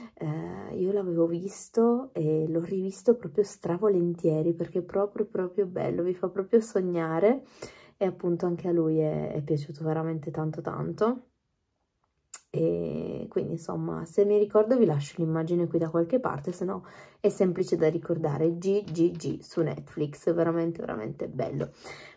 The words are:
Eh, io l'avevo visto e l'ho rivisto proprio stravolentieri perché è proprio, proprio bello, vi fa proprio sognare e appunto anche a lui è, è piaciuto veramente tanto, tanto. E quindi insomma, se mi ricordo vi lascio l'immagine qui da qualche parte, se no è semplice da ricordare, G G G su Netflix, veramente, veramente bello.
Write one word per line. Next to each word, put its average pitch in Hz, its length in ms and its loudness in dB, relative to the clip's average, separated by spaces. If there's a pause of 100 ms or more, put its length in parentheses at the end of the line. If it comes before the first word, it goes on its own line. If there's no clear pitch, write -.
(140)
Eh, 175 600 -8
io 185 140 0
l'avevo 175 380 2
visto 226 840 0
e 156 360 0
l'ho 165 160 0
rivisto 190 500 2
proprio 208 300 0
stravolentieri 175 1120 2
perché 170 260 -4
è - 20 -2
proprio, 202 420 -2
proprio 190 420 -2
bello, 175 360 -2
vi 180 120 0
fa 180 160 -2
proprio 190 300 4
sognare 185 840 2 (520)
e 196 100 0
appunto 180 400 -2
anche 175 200 -2
a 180 60 0
lui 160 260 4
è, 151 320 0
è 160 120 -4
piaciuto 151 420 -4
veramente 160 480 -2
tanto, 156 280 -4
tanto. 170 600 -2 (1300)
E 165 800 -2
quindi - 240 -4
insomma, 165 520 -6
se 202 200 2
mi 208 120 2
ricordo 214 400 4
vi 233 100 6
lascio 147 360 0
l'immagine 165 460 0
qui 170 100 0
da 165 120 -2
qualche 170 280 2
parte, 147 320 -4
se 180 140 -6
no 185 200 -6 (360)
è 208 80 6
semplice 185 480 2
da 165 120 6
ricordare, 160 720 0
G 196 240 0
G 170 300 2
G - 300 -6
su - 180 -4
Netflix, 147 720 -2
veramente, 165 480 0
veramente - 480 -6
bello. - 420 -4 (460)